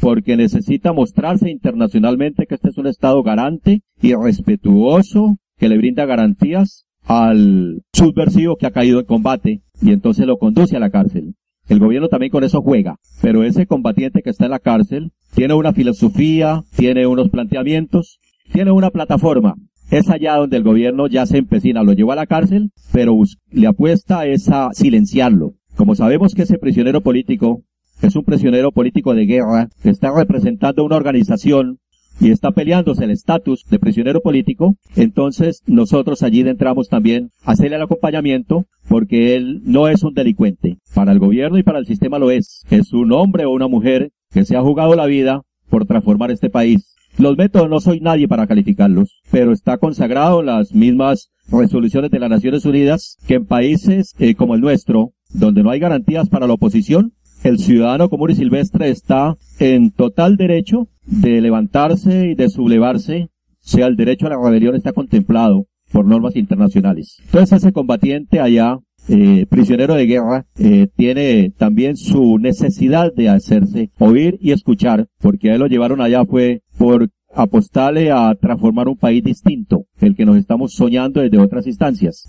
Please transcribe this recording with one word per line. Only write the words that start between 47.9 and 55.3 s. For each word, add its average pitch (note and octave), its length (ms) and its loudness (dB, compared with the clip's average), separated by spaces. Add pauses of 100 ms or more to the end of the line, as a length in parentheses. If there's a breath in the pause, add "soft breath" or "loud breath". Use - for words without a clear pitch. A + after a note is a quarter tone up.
nadie D#3 280 0
para A2 180 -2
calificarlos, G#2 720 0 (100)
pero B3 220 2
está B2+ 260 -2
consagrado D3+ 640 0
en D3+ 60 -2
las A2 260 -2
mismas B2 580 2 (200)
resoluciones C3+ 600 0
de C#3 80 0
las A#2+ 120 -4
Naciones B2+ 340 -2
Unidas C#3+ 520 0 (100)
que - 80 0
en A#3+ 120 -2
países, E3+ 720 0
eh, A#2 160 2
como A#2+ 200 -2
el A2+ 60 0
nuestro, A#2+ 520 0 (180)